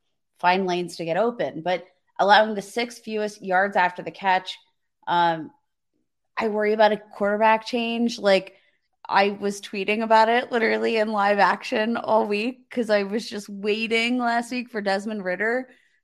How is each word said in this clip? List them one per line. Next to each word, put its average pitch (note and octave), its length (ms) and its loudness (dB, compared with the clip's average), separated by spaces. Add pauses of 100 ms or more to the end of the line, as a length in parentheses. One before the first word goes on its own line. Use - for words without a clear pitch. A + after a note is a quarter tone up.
(400)
find F#3 260 2
lanes F3 300 -4
to E3+ 100 -8
get E3 120 -4
open. G3+ 440 -4
But F3 240 -4 (320)
allowing G#3 380 4
the G3 80 -6
sixth - 400 -8
fewest G#3+ 400 -6
yards F#3+ 340 0
after F3+ 240 0
the E3 80 -10
catch, F#3 480 -2 (480)
um, E3+ 460 0 (840)
I A3+ 100 -2
worry G#3 260 0
about G#3+ 200 6
a G#3 40 -4
quarterback G#3+ 680 0
change. A#3 500 -2
Like, G3 380 2 (520)
I G3+ 240 4
was G3+ 300 -6
tweeting G#3+ 400 -4
about A3 280 6
it B3 220 0
literally A3+ 460 0
in A3 140 0
live G3+ 280 2
action G#3+ 580 2
all A3 280 2
week G#3+ 440 -4
'cause A3+ 200 -4
I G#3 140 4
was G3+ 260 -6
just G#3 200 -12
waiting A3 680 -2
last A#3+ 340 -2
week B3 180 -6
for G#3+ 120 -6
Desmond G3+ 440 -4
Ridder G#3+ 440 -2 (340)